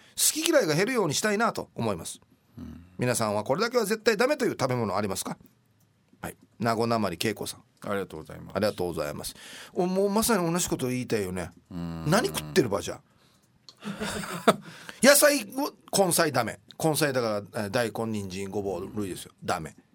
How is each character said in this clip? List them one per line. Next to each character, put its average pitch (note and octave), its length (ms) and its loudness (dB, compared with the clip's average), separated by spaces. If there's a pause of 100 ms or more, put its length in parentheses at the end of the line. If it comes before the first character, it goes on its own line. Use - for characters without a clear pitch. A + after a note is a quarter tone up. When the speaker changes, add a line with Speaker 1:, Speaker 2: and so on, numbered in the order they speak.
(160)
Speaker 1:
き D#4+ 320 2
嫌 D#4 140 4
い F3+ 60 2
が D3 80 2
減 G3 120 2
る C4 60 -2
よ G#3+ 120 2
う - 20 2
に C3+ 80 -2
し - 60 -2
た G#3+ 120 0
い G3+ 60 0
な A3+ 140 2
と - 200 -8
思 - 180 -2
い F#3+ 40 -2
ま D#2+ 100 -10
す。 - 160 -14 (800)
皆 B2 160 2
さ A#2 100 0
ん G#2 100 2
は G#2+ 80 0
こ C4 120 0
れ G3+ 60 0
だ A#3+ 100 0
け B3 80 2
は A3 60 2
絶 G#3+ 180 -2
対 A3+ 120 4
ダ A#3 120 4
メ D4+ 100 2
と B3+ 80 0
い E3+ 40 2
う - 20 0
食 B2+ 160 0
べ B2+ 80 0
物 G#2 200 0
あ G#2 60 2
り G#2+ 60 0
ま F#2 80 -4
す - 100 -6
か？ - 120 -8 (840)
は E2 80 -10
い。 - 80 -14 (220)
名 A2+ 160 2
護 A#2 100 2
な A#2 140 2
ま G2+ 100 0
り E2+ 120 -4
恵 A2 120 0
子 - 140 -10
さ - 100 -10
ん。 - 60 -20 (220)
Speaker 2:
あ G#2 80 -4
り G2 60 0
が F#2 60 -4
と E2 120 -12
う - 20 -10
ご D#2 60 -14
ざ E2+ 100 -16
い E2+ 40 -12
ま E2+ 120 -16
す。 - 40 -6
Speaker 1:
あ F#2+ 40 0
り G#2 60 4
が G2+ 80 2
と F2+ 120 -4
う - 20 0
ご E2+ 60 -4
ざ D2+ 160 -2
い D2 40 -6
ま - 120 -10
す。 - 100 -10 (380)
お、 F3+ 140 2
も F#3+ 180 2
う G3+ 40 2
ま G#3+ 140 2
さ A3 140 4
に E3+ 140 0
同 F3 60 2
じ E3+ 120 -2
こ E3 80 0
と C3 100 -2
言 B2+ 140 -2
い B2 60 -8
た A#2 100 0
い G2+ 60 0
よ F2+ 80 -4
ね。 F2+ 200 -6 (200)
Speaker 2:
う F2+ 40 -10
ん。 E2+ 340 -6
Speaker 1:
何 A#3 180 4
食 - 120 -6
っ - 40 -4 (100)
て - 80 4
る A2+ 80 0
場 G2 120 -2
じ - 100 -8
ゃ。 - 100 -12 (840)
<laughs> - 1200 -4
野 C#4+ 140 10
菜 C#4+ 260 4 (140)
を、 C#4+ 160 -4 (180)
根 F#3 220 4
菜 D#3+ 180 4
ダ B2 140 2
メ。 - 160 -6 (200)
根 D#3 140 4
菜 D3 160 2
だ B2+ 80 0
か G#2+ 240 0 (100)
ら、 G#2+ 120 -4
え - 20 -2
ー、 - 20 -6
大 A#2 220 0
根、 A2+ 220 -4
人 G2 180 -6
参、 G2 180 -6
ご G#2 120 -4
ぼ F#2+ 160 -2
う G2 180 -8
類 G#2 140 -4
で D#2+ 80 -8
す - 80 -12
よ。 - 80 -20 (100)
ダ F#2 160 -2
メ。 D2+ 160 -10 (200)